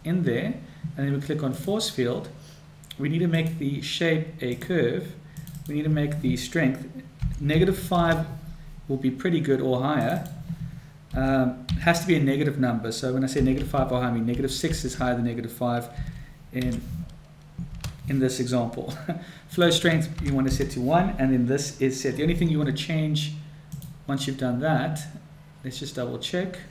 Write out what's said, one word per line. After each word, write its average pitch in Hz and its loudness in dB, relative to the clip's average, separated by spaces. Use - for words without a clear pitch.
in 175 2
there, 135 0
and 139 0
then 139 2
we 139 0
click 151 -2
on 135 -2
force 214 -2
field. - -2
We 143 0
need 165 2
to 180 4
make 160 0
the 139 -2
shape 165 0
a 123 -2
curve. 160 0
We 147 -6
need 151 0
to 156 2
make 147 2
the - 2
strength, - 0
negative 170 4
five 165 2
will 135 0
be 127 2
pretty - 2
good 139 4
or 131 2
higher. 151 2
Um, 131 2
it - 2
has 170 4
to - -4
be 175 6
a 151 4
negative 139 2
number. 117 0
So 127 -2
when 131 2
I 131 0
say 139 2
negative 131 2
five 131 2
or 127 2
higher, 123 0
I 117 0
mean 113 0
negative 135 0
six - -2
is 123 -4
higher 123 0
than 120 0
negative 117 -2
five 120 -2
in, 127 -2
in 135 0
this 127 2
example. 120 0
<laughs> - -18
Flow 175 4
strength 160 4
you 143 0
want 135 4
to 131 2
set 135 0
to 127 -4
one, 165 4
and 131 4
then 123 4
this 143 0
is 135 2
set. 139 -2
The - 0
only 170 4
thing 170 2
you 156 4
want 143 2
to - 0
change 156 0
once 139 -2
you've 135 -4
done 123 0
that, 156 2
let's 127 -8
just - -8
double 123 -4
check. 180 -4